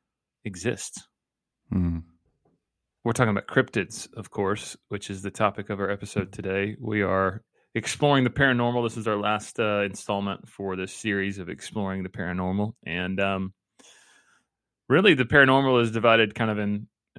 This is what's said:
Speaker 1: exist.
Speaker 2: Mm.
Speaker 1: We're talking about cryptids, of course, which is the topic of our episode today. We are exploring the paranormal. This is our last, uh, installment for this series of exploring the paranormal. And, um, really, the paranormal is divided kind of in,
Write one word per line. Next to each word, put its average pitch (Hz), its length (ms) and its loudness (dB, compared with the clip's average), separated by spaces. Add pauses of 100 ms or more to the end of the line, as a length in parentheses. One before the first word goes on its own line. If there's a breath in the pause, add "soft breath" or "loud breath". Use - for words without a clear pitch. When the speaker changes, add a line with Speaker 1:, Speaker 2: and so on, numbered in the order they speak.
(440)
Speaker 1:
exist. - 640 -6 (640)
Speaker 2:
Mm. 85 320 0 (1000)
Speaker 1:
We're 113 100 2
talking 113 220 4
about - 120 -4
cryptids, - 680 0
of 107 160 -14
course, 101 460 -4 (140)
which 101 200 -8
is 95 120 -10
the 98 100 -8
topic 101 380 -2
of 101 100 -6
our 98 100 -2
episode 101 440 -6
today. 98 460 -4
We 107 220 -2
are 95 420 0 (300)
exploring 135 520 2
the 120 40 0
paranormal. 120 540 2
This 113 140 -4
is 113 100 -6
our 107 100 2
last, 104 420 -2
uh, 104 260 0
installment 101 640 -6
for 95 260 -8
this 92 180 -8
series 98 460 -4
of 85 100 -10
exploring 95 540 -6
the 92 60 -8
paranormal. 92 640 -4 (100)
And, 92 360 -4
um, 95 340 -2 (1400 soft breath)
really, 180 240 6
the 127 120 2
paranormal 135 560 6
is 113 100 2
divided 113 440 4
kind 110 160 0
of 104 80 -2
in, 104 280 -2 (320)